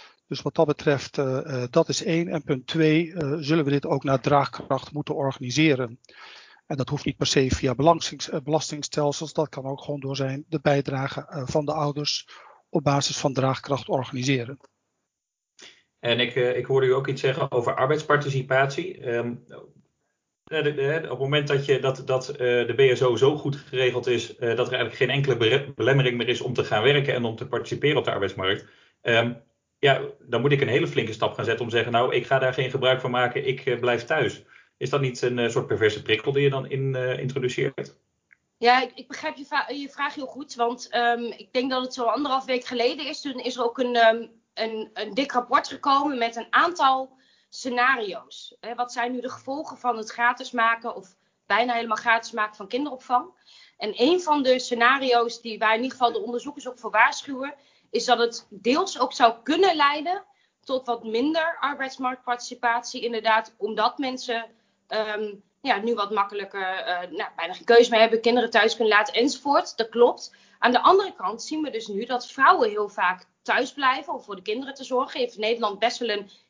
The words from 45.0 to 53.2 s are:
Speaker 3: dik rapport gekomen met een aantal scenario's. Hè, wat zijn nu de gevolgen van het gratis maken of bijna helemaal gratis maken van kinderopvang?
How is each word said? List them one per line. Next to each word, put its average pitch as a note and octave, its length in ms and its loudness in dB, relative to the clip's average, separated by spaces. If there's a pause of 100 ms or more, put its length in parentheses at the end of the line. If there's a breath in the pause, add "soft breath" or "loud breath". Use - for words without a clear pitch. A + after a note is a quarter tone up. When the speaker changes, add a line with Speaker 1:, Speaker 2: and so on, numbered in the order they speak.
Speaker 3:
dik C4 180 -2
rapport B3 360 0
gekomen C#4 500 0
met A#3 180 -2
een A#3 140 -8
aantal C4+ 640 2 (320 soft breath)
scenario's. A#3+ 1120 -2
Hè, A3+ 140 -10
wat B3 180 -6
zijn B3 200 -4
nu B3+ 80 -6
de A#3+ 100 -6
gevolgen C#4 480 -10
van A#3+ 180 -2
het A3 140 -10
gratis A#3+ 400 -2
maken A3+ 460 0
of - 200 -18 (300)
bijna A#3+ 280 2
helemaal A#3 220 -2
gratis A#3 360 0
maken G#3+ 240 -4
van G3 120 -14
kinderopvang? C4 560 -2 (520 soft breath)